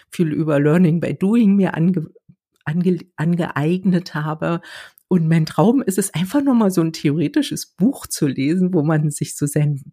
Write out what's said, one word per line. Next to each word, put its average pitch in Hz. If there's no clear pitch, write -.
viel 160
über 151
Learning 160
by -
Doing 202
mir 190
ange-, 165
ange-, 170
angeeignet 175
habe. 156
Und 170
mein 165
Traum 233
ist -
es, -
einfach 185
noch 277
mal 220
so 185
ein 165
theoretisches 160
Buch -
zu -
lesen, 165
wo 165
man 151
sich -
so -
sein 147